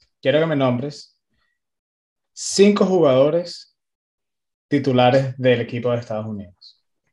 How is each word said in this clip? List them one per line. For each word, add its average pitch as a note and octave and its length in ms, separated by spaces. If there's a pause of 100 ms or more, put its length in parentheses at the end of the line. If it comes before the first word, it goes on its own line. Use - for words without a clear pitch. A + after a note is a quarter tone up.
(220)
quiero C3+ 180
que D#3+ 80
me D#3 100
nombres C3 600 (1160)
cinco G3+ 520
jugadores D#3+ 920 (880)
titulares C3 720
del B2 240
equipo A#2+ 300
de A#2+ 60
Estados A2 300
Unidos. G2+ 560 (300)